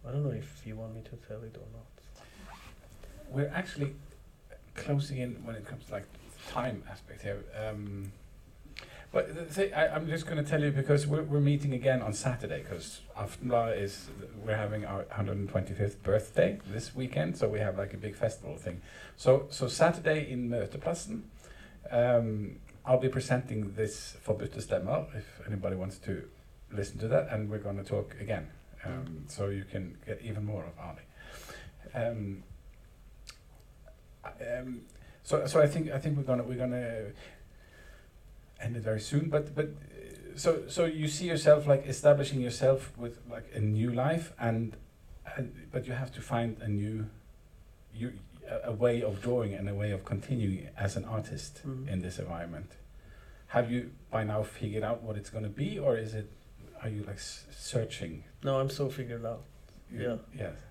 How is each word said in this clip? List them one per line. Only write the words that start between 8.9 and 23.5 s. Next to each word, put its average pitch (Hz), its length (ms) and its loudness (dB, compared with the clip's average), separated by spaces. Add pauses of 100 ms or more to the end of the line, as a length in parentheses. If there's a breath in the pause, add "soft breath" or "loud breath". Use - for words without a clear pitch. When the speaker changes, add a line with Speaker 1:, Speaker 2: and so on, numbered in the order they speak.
Speaker 2:
but - 220 2
the 170 100 -6
thing, 196 300 2
I, 165 200 6
I'm 160 140 0
just 165 180 0
gonna 151 160 0
tell 147 220 4
you 147 80 6
because 147 340 6
we're, 151 160 4
we're 147 180 4 (120)
meeting 143 220 4
again 127 280 6
on 107 120 0
Saturday, - 540 -2
'cause - 340 -8 (140)
Aftenbladet 113 640 2
is, 98 300 -4 (360)
we're 107 120 2
having 104 280 0
our 98 260 -4
hundred 98 400 0
twenty-fifth 101 520 0
birthday 101 640 6
this 104 280 -6
weekend, 139 420 0
so 113 120 4
we 104 120 2
have, 95 180 0
like, 95 160 -4
a 95 40 -8
big 101 180 -6
festival - 400 -2
thing. 87 240 -6 (360 loud breath)
So, 135 340 6
so - 180 -2
Saturday 156 640 4
in 123 160 0
Møteplassen, 160 720 -2 (680 loud breath)
um, 117 680 4 (300)
I'll 127 120 8
be 131 120 4
presenting 110 640 0